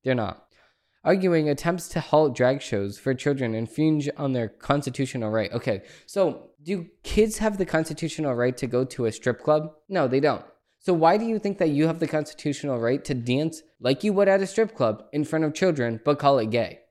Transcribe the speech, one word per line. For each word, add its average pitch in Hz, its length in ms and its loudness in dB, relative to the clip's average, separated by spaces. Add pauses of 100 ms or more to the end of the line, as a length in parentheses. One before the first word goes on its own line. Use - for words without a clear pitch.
They're 131 120 0
not, 104 320 -4 (580)
arguing 170 440 2
attempts 170 400 -2
to 165 120 -4
halt 151 340 4
drag 131 260 2
shows 101 380 -4
for 135 160 -2
children 131 400 -2
infringe 147 600 0
on 139 160 -4
their 117 160 -2
constitutional 131 840 -2
right. 110 220 -2
Okay, 107 300 -4 (240)
so - 440 -2 (120)
do 170 240 -6 (160)
kids 214 360 2
have 208 180 -2
the 190 100 -2
constitutional 160 680 -2
right 127 220 0
to 135 100 -6
go 120 180 0
to 127 220 -4
a 107 60 0
strip - 300 -4
club? 156 300 0 (160)
No, 165 200 0
they 135 120 2
don't. 139 240 0 (360)
So 185 120 0
why 170 240 6
do 220 80 0
you 226 140 -2
think 202 200 -4
that 165 120 2
you 147 160 2
have 165 120 -2
the 165 80 0
constitutional 147 720 -4
right 123 260 0
to 143 100 -4
dance 131 480 -2 (180)
like 135 240 0
you 208 80 2
would 196 160 4
at 196 140 4
a 190 40 -2
strip 220 280 0
club 110 380 0
in 147 120 -2
front 156 200 0
of 151 100 -2
children, 131 500 0
but 147 140 2
call 139 200 4
it 110 120 0
gay? 107 300 -2 (100)